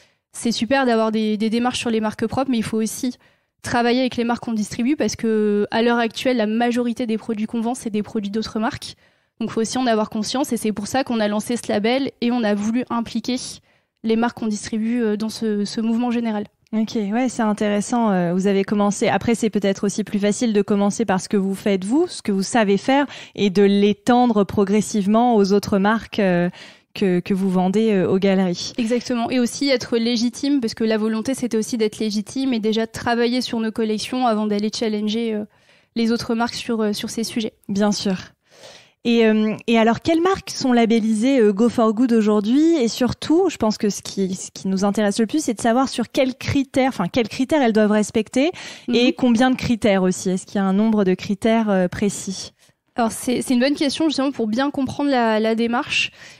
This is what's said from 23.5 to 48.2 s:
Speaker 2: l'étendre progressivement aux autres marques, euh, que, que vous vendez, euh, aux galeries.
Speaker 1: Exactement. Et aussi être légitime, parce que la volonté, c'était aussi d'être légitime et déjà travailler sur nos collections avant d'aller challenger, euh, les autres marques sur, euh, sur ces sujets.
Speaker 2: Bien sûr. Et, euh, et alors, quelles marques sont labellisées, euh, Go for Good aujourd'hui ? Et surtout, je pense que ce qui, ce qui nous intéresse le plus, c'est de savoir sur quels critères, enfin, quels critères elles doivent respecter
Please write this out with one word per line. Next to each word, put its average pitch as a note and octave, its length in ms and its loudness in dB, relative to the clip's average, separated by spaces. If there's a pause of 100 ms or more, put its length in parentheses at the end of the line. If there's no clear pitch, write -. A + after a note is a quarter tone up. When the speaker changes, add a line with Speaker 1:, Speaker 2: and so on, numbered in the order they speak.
Speaker 2:
l'étendre G3+ 840 4
progressivement G#3+ 880 2
aux G3+ 160 4
autres G3+ 280 2
marques, G#3+ 400 0
euh, F3+ 300 2 (440)
que, F3+ 260 2
que F#3+ 140 -2
vous F#3+ 160 0
vendez, F#3+ 420 2
euh, F#3 180 2
aux F#3+ 100 2
galeries. F#3+ 580 0
Speaker 1:
Exactement. A#3+ 520 -2
Et B3+ 100 0
aussi A#3+ 280 0
être B3 300 0
légitime, A#3+ 640 0
parce A3+ 120 -4
que A3+ 120 -2
la A3 120 2
volonté, A3 360 -2
c'était A#3+ 240 -4
aussi G#3+ 200 -4
d'être G#3+ 220 -2
légitime A3 540 -2
et A3+ 60 0
déjà A3 280 0
travailler A#3+ 540 0
sur A#3 180 -4
nos A3 140 -2
collections A3+ 520 -2
avant G#3+ 220 2
d'aller G#3 260 -2
challenger, G#3+ 600 -2
euh, G#3 100 -4 (540)
les A3+ 160 2
autres A#3 220 -2
marques A#3 200 -2
sur, A3+ 260 -4
euh, G#3 120 0
sur G#3 160 -8
ces A3+ 160 -6
sujets. A3 260 -6 (160)
Speaker 2:
Bien G3+ 240 2
sûr. G3+ 240 -2 (880)
Et, A#3 220 4
euh, G#3+ 300 2 (100)
et A#3 140 4
alors, A3+ 220 2
quelles E4 200 2
marques F#4 300 0
sont B3+ 220 0
labellisées, A#3 640 4
euh, G#3+ 120 6
Go A3+ 180 2
for A3+ 220 2
Good A3+ 220 2
aujourd'hui ? A3+ 640 4
Et B3 120 2
surtout, D4+ 640 0
je - 80 -8
pense A3 220 0
que G#3 100 0
ce - 140 -6
qui, F#3+ 320 -4
ce - 160 -12
qui - 160 -10
nous F#3+ 180 0
intéresse G3+ 340 0
le A#3 60 2
plus, B3 180 -2
c'est A#3 120 -2
de - 40 -14
savoir B3 300 2
sur - 220 -6
quels C4 240 0
critères, C4+ 540 0
enfin, F3+ 180 -2
quels A3+ 200 0
critères C#4+ 360 0
elles A#3 100 4
doivent G#3+ 200 4
respecter A3+ 580 0 (360)